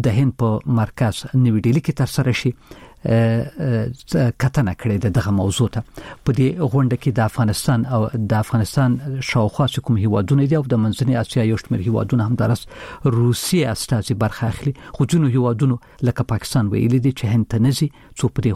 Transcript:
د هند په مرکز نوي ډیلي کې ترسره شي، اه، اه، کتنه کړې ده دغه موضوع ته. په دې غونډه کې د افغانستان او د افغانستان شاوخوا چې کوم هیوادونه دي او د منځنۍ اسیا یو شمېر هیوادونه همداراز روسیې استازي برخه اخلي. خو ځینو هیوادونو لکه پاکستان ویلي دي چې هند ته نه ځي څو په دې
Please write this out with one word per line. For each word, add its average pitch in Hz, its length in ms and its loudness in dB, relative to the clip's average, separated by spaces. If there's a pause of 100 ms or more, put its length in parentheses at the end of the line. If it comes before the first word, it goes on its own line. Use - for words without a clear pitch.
د 113 140 2
هند 135 220 2
په 120 80 0 (300)
مرکز 110 420 -2 (140)
نوي 120 260 2
ډیلي 123 240 2
کې - 160 -2
ترسره 131 400 0
شي، 127 120 -2
اه، - 880 -2 (240)
اه، 123 640 -2 (100)
کتنه 127 300 0
کړې 104 320 -2
ده 110 40 2 (100)
دغه 101 220 0
موضوع 98 360 0
ته. 113 80 -4 (400)
په 139 140 2
دې 131 100 4 (240)
غونډه 127 300 2
کې 139 160 0
د - 100 4
افغانستان 117 580 0 (120)
او - 20 2 (320)
د - 80 2
افغانستان 123 580 0 (220)
شاوخوا 127 480 0
چې - 160 -6
کوم 107 220 0
هیوادونه 110 420 2
دي 160 80 2
او 147 80 0
د 120 200 0
منځنۍ 120 360 0
اسیا 117 220 -2 (100)
یو 110 100 -2
شمېر - 260 -2
هیوادونه 110 440 0
همداراز 113 340 0 (380)
روسیې 120 580 2 (140)
استازي 107 480 -2
برخه 110 280 -2
اخلي. - 240 -4 (180)
خو 143 100 0
ځینو 160 220 2 (100)
هیوادونو 123 440 0 (220)
لکه 120 320 0
پاکستان 107 340 0
ویلي 113 300 2
دي 131 140 0
چې - 120 -8
هند 110 220 2
ته 113 120 -2
نه 117 120 4
ځي 143 180 0 (300)
څو - 100 0
په - 160 -6
دې 113 120 2